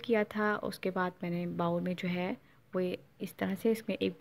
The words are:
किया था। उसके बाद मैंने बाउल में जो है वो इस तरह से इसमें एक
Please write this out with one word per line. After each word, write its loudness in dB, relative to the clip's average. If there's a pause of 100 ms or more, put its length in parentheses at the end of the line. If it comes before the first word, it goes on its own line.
किया 4
था। 2
उसके -2
बाद 0 (100)
मैंने -2 (120)
बाउल 2
में 0
जो -4
है 0 (380)
वो 2 (400)
इस -8
तरह 0
से 2
इसमें 0
एक 0